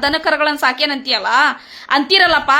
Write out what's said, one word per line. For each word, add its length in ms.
ದನ 160
ಕರುಗಳನ್ನ 380
ಸಾಕೇನಂತೀಯಲ್ಲ 680
ಅಂತೀರಲ್ಲಪ್ಪ. 720